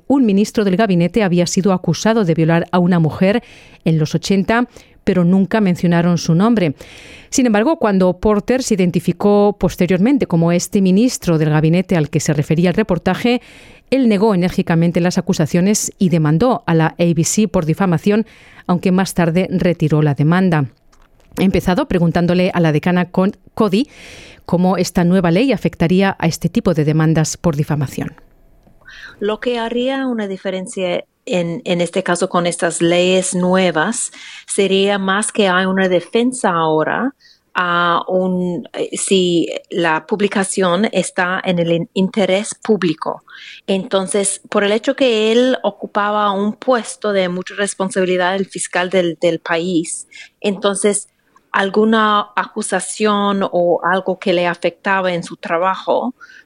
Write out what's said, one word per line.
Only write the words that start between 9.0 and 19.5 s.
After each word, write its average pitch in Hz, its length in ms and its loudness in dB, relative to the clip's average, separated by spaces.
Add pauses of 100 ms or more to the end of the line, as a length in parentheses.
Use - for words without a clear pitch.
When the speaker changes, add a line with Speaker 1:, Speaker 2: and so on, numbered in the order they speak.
Speaker 1:
posteriormente 190 680 0
como 165 240 2
este 185 300 0
ministro 190 560 2
del 151 120 2
gabinete 156 480 2
al 151 120 0
que 151 100 -2
se - 120 -2
refería 156 380 0
el 175 60 -2
reportaje, 208 640 0 (480)
él 262 180 2
negó 208 280 2
enérgicamente 175 640 2
las 175 160 0
acusaciones 180 800 0
y 190 120 2
demandó 160 580 2
a 165 80 2
la 160 120 4 (120)
A 175 160 2
B 165 80 0
C 214 240 0
por 180 180 -2
difamación, 196 600 0 (400)
aunque 160 240 0
más 185 240 0
tarde 175 340 2
retiró 160 540 2